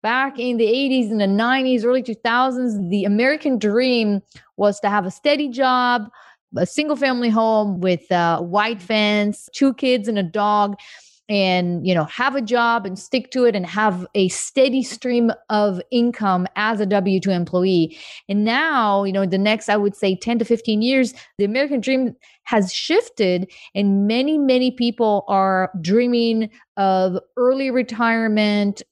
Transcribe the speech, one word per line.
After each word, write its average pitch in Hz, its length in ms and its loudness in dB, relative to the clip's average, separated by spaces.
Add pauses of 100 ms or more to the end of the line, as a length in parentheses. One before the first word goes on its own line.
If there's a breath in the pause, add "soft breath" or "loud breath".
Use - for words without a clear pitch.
Back 262 340 -2
in 240 200 -2
the 226 100 2
eighties, 254 460 0
in 220 60 -2
the 196 100 2
nineties, 240 560 2
early 247 180 0
two 233 140 -8
thousands, 247 600 0 (140)
the 196 140 0
American 254 520 0
dream 214 640 0 (360 loud breath)
was 202 240 0
to 202 100 0
have 202 160 0
a 185 60 -6
steady 294 360 -2
job, 247 640 0 (460 loud breath)
a 180 100 0
single 302 300 -2
family 247 340 0
home 214 500 0
with 180 300 -2
a 170 280 2
white 202 440 -2
fence, 208 680 0
two 269 220 2
kids 247 340 0
and 220 100 -2
a 190 60 0
dog, 202 520 0 (540 loud breath)
and, 180 560 0
you 185 80 2
know, 160 100 2
have 254 300 -4
a 277 60 -2
job 233 460 0
and 190 120 -10
stick - 320 -6
to 254 140 0
it 233 100 4
and 185 120 -4
have 180 480 -2
a 190 160 2
steady 262 520 0
stream 240 480 0 (200)
of 208 280 0 (120)
income 220 560 0 (100)
as 214 240 -2
a 208 60 0
W 190 340 0
two 196 100 -2
employee. 175 680 0 (340 loud breath)
And 208 140 0
now, 226 600 0
you 196 80 -2
know, 196 120 0
the 190 140 0
next, 214 300 0
I 208 80 2
would 202 180 0
say 190 220 0
ten 233 240 -2
to 226 40 0
fifteen 220 380 0
years, 254 320 2 (220 loud breath)
the 202 80 0
American 262 360 -2
dream 262 360 -2 (280 soft breath)
has 202 280 0
shifted, 190 800 -2 (220 loud breath)
and 202 320 2
many, 262 320 0
many 254 320 2
people 233 580 0
are 190 420 2 (120)
dreaming 226 640 2 (300 soft breath)
of 190 400 0 (180)
early 262 340 0
retirement 220 1080 0 (120)